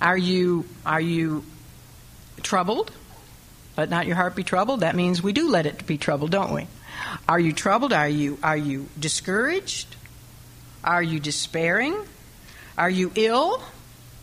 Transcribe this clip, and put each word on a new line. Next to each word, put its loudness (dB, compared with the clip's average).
Are 4
you, 2
are 2
you 0
troubled? 0
Let 0
not 0
your 0
heart 2
be -4
troubled. 2
That 2
means 2
we 2
do 2
let 4
it -6
be 0
troubled, 0
don't 2
we? -4
Are 6
you 4
troubled? 2
Are 2
you, -2
are 2
you -4
discouraged? -4
Are 2
you -2
despairing? 0
Are 2
you 0
ill 2